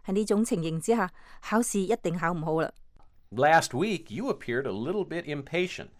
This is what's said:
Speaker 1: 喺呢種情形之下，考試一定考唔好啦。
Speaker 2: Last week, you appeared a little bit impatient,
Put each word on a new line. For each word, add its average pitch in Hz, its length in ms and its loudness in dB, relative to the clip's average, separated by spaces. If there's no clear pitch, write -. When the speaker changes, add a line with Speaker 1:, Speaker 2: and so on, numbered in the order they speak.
Speaker 1:
喺 - 60 -4
呢 202 140 2
種 214 200 4
情 202 160 -2
形 160 180 -2
之 226 160 2
下， 190 140 0
考 - 160 0
試 226 220 2
一 190 240 2
定 170 120 0
考 170 180 0
唔 160 120 -4
好 160 160 2
啦。 151 100 -2
Speaker 2:
Last 147 380 6
week, 165 440 -2
you 202 140 -4
appeared 131 400 -4
a 110 40 -4
little 160 360 -4
bit 165 160 -8
impatient, 147 640 -6